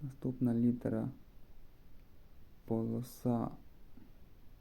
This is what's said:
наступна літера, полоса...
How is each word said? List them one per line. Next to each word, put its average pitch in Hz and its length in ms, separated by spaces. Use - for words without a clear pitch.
наступна 127 520
літера, 117 560
полоса... 113 840